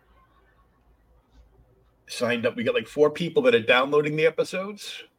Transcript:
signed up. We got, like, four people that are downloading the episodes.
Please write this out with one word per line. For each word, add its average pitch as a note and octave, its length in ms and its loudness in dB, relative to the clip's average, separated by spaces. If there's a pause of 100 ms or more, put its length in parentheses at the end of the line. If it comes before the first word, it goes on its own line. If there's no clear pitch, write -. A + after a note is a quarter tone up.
(2000)
signed A#2 380 -4
up. A#2 100 -4
We A#2+ 60 -6
got, B2 120 0
like, A2+ 120 -2
four D3 240 2
people D3+ 340 -2
that B2+ 100 6
are - 60 4
downloading C#3+ 560 2
the D#3 100 2
episodes. F#3 760 -6 (160)